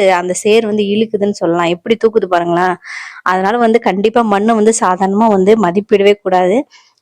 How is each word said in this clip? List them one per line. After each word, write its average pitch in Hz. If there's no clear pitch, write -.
அந்த 180
சேர் 220
வந்து 208
இழுக்குதுன்னு 208
சொல்லலாம். 170
எப்படி 220
தூக்குது 220
பாருங்களேன். 175
அதனால 190
வந்து 226
கண்டிப்பா 220
மண்ணை 208
வந்து 220
சாதாரணமா 196
வந்து 190
மதிப்பிடவே 202
கூடாது. 185